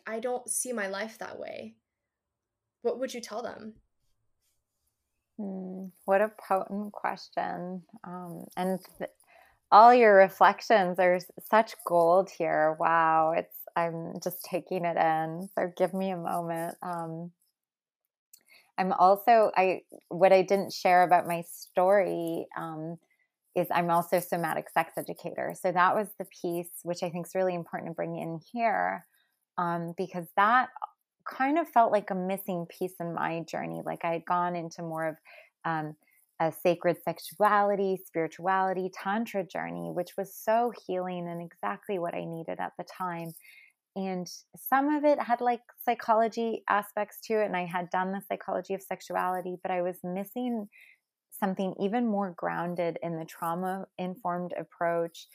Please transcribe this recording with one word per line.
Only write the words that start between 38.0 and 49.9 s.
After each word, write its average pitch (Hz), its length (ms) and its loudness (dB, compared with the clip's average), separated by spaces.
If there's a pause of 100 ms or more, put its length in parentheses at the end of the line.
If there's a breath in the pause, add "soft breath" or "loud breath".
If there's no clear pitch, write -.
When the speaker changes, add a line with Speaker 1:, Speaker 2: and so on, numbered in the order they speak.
Speaker 2:
spirituality, 185 880 -2
tantra 202 540 -4
journey, 170 460 -8
which 175 260 -8
was 190 180 -8
so 233 380 0 (140)
healing 180 420 -4
and 170 120 -8
exactly 196 580 -8
what 170 160 -6
I 175 100 -8
needed 165 340 -10
at - 180 -8
the 180 80 -12
time. 170 480 -10 (640 loud breath)
And 185 320 -6 (300)
some 277 320 2
of 294 160 2
it 285 160 4
had, 233 180 -2
like, 240 220 -2 (240)
psychology 226 840 0
aspects 208 600 -2
to 220 120 2
it. 208 60 2
And 185 100 -2
I 180 100 -2
had 175 260 -6
done 185 200 -2
the 196 160 -6
psychology 190 460 -6
of 190 80 -6
sexuality, 185 800 -4
but 185 100 -6
I 180 120 -2
was 175 200 -4